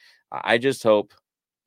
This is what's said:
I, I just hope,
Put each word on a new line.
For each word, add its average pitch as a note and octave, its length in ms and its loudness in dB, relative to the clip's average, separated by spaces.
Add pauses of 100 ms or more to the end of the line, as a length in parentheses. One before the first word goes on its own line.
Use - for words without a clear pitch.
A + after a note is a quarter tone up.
(300)
I, - 220 -4
I A#2+ 40 4
just B2 260 -2
hope, G#2+ 300 2 (540)